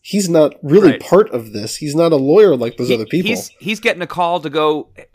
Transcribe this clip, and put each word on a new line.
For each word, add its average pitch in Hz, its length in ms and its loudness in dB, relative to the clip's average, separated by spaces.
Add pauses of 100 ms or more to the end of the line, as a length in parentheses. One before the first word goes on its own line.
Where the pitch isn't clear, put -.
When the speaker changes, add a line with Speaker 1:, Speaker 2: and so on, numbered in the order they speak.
Speaker 1:
he's 190 260 -4
not 156 320 2
really 190 300 6
Speaker 2:
Right. 104 100 -4
Speaker 1:
part 196 300 2
of 113 220 -8
this. 107 240 -8
He's 147 180 -8
not 165 160 2
a 156 60 2
lawyer 156 380 4
like 120 220 -4
those 123 120 -4
Speaker 2:
He, 127 40 0
Speaker 1:
other 110 140 -4
people. 185 220 -4
Speaker 2:
he's, - 180 -6 (120)
he's 208 200 -8
getting 185 240 -4
a - 40 -6
call 175 340 -2
to 151 100 -10
go 151 400 -2 (240)